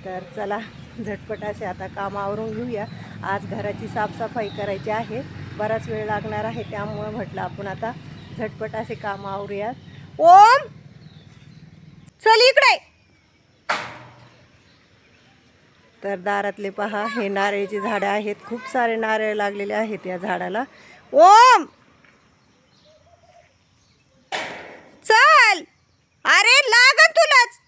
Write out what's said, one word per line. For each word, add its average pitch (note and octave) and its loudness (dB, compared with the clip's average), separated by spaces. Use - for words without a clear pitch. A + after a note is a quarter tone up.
तर F#3 -10
चला, G3+ -6
झटपट G#3 -10
असे G#3 -10
आता F#3 -10
काम G3 -10
आवरून G#3 -6
घेऊया. A3 -8
आज G3 -6
घराची G3+ -8
साफसफाई G#3+ -6
करायची G3+ -8
आहे, G#3+ -6
बराच A3 -6
वेळ G#3+ -8
लागणार G#3+ -6
आहे, A3+ -8
त्यामुळं G#3 -10
म्हटलं F#3+ -10
आपण F#3+ -10
आता G3 -8
झटपट A3 -10
असे A3 -8
काम G3+ -10
आवरूया. G3+ -8
ओम, G4+ 8
चल A4 4
इकडे. A#4+ 4
तर G3 -6
दारातले G3+ -4
पहा, G#3 -6
हे G#3+ -4
नारळीची G3+ -4
झाडं G3+ -4
आहेत, G#3 -4
खूप A#3 -12
सारे A#3 -2
नारळ A3 -2
लागलेले G3+ -4
आहेत G#3+ -6
या F#3 -8
झाडाला. F3+ -6
ओम, G#4 8
चल, A4+ 4
अरे G#4+ 4
लागन C5+ 6
तुलाच. D5+ 4